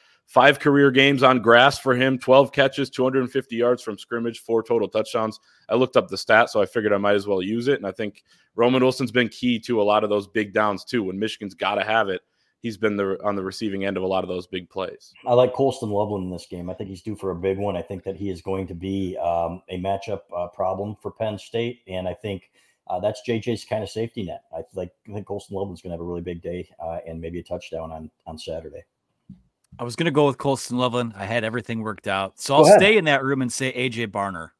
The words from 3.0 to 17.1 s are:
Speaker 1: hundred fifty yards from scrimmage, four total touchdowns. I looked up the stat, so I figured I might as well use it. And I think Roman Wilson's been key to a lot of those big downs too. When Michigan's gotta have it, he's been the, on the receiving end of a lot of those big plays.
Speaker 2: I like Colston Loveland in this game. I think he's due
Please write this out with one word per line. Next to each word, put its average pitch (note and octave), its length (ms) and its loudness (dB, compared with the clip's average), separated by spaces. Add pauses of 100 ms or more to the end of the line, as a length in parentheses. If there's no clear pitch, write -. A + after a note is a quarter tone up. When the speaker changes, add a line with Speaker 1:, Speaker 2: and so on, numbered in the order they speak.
Speaker 1:
hundred C3 280 0
fifty B2+ 240 -6
yards A#2+ 260 2
from G#2 160 -10
scrimmage, A#2 440 -6
four A#2 200 0
total A2 260 0
touchdowns. A2 520 -4 (300)
I A2 60 0
looked B2 220 2
up F#2+ 120 2
the F#2+ 80 -8
stat, A2+ 340 6
so G#2+ 100 2
I F#2+ 60 2
figured G#2+ 260 0
I G2+ 40 2
might G2+ 180 2
as G2+ 100 0
well G2 160 -2
use A2+ 260 -4
it. C#3 120 2
And G3 80 -8
I F#2+ 40 -6
think G#2 320 -10 (320)
Roman B2+ 280 4
Wilson's B2+ 280 0
been A#2 180 2
key B2 320 -2
to A2+ 200 0
a - 20 4
lot G#2 200 4
of G#2 80 0
those G2+ 160 0
big G#2 260 -4
downs G#2 320 0
too. A#2+ 180 -2
When F#2 140 -6
Michigan's G#2 380 -8
gotta G2+ 280 0
have G#2+ 260 2
it, F#2 120 -4 (380)
he's A2+ 180 -8
been G#2 180 0
the, G2 280 -2
on G#2 120 -2
the G2 80 -4
receiving G2 420 -6
end G2 120 -2
of F#2 60 -6
a F#2 40 -2
lot F#2+ 160 0
of F2+ 60 -8
those F2+ 180 -6
big F#2 220 -10
plays. - 440 -10 (140)
Speaker 2:
I B2 60 2
like B2+ 200 6
Colston B2+ 360 -2
Loveland G#2 360 -2
in F#2 60 -8
this F2 140 -12
game. F2 240 -12
I F#2 40 -8
think G2 160 -12
he's F#2+ 120 -14
due G#2+ 140 -10